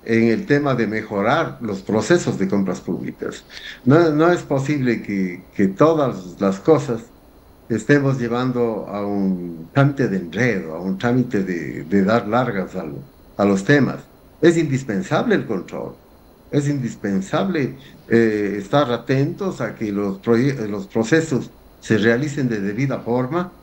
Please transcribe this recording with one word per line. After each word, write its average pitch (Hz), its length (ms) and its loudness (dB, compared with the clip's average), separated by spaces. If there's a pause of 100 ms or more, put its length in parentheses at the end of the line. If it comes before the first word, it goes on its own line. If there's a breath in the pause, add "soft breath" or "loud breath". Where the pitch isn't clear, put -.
en 113 240 4
el 104 180 0
tema 143 280 2
de 113 120 0
mejorar 110 720 -2
los 101 200 -6
procesos 110 580 0
de 95 100 0
compras 95 320 0
públicas. - 640 -8 (400 loud breath)
No, 160 260 6
no 160 220 4
es 175 100 0
posible 135 600 0
que, 95 400 -4 (120)
que 98 140 2
todas 143 720 2
las 98 180 0
cosas 139 440 2 (680)
estemos 135 500 2
llevando 117 680 -2
a 101 180 -4
un 90 680 -2
trámite 139 360 2
de 98 80 0
enredo, 87 580 -2
a 85 60 -8
un 95 180 -4
trámite 120 460 0
de, 76 400 -6
de 95 180 2
dar 107 240 2
largas 104 480 -2
a, 90 100 -6 (520)
a 101 80 2
los 98 180 2
temas. 120 360 2 (420)
Es 165 160 6
indispensable 143 760 0
el 135 120 -2
control, - 480 -8 (560)
es 143 160 0
indispensable, 135 1120 -2 (320 loud breath)
eh, 104 500 2
estar 131 320 0
atentos 139 720 -2
a 113 140 -6
que 107 180 -4
los 98 280 -2
proye-, 120 460 2
los 101 200 -6
procesos 135 640 0 (300)
se 110 180 2
realicen 127 500 2
de 107 120 -2
debida 110 380 -2
forma 127 540 -2 (100)